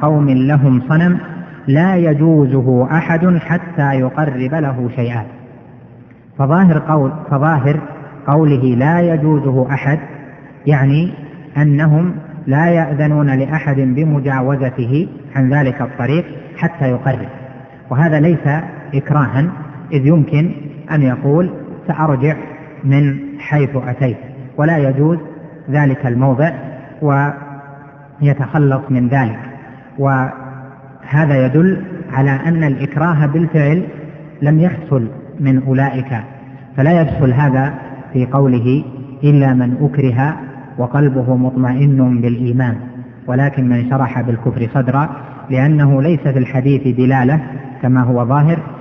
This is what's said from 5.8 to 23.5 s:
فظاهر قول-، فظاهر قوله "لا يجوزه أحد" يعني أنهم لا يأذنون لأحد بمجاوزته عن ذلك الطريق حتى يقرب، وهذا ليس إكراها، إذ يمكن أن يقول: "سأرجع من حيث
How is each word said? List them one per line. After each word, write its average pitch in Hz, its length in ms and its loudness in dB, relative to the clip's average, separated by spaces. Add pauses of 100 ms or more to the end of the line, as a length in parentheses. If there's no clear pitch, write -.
فظاهر 156 420 4
قول-، 143 340 0 (180)
فظاهر 147 480 2 (480)
قوله 139 480 4
"لا 165 380 2
يجوزه 139 600 2
أحد" 139 260 -2 (680)
يعني 143 460 2 (460)
أنهم 151 580 4 (320)
لا 147 220 2
يأذنون 147 600 2
لأحد 139 460 0
بمجاوزته 135 1300 0 (280)
عن 131 180 2
ذلك 139 280 0
الطريق 127 440 -2 (320)
حتى 147 320 -2
يقرب، 123 380 -2 (600)
وهذا 151 300 2
ليس 151 280 2 (460)
إكراها، 139 520 0 (460)
إذ 135 140 0
يمكن 156 460 2 (400)
أن 156 100 2
يقول: 143 480 2 (380)
"سأرجع 151 480 0 (480)
من 139 340 2 (220)
حيث 143 360 0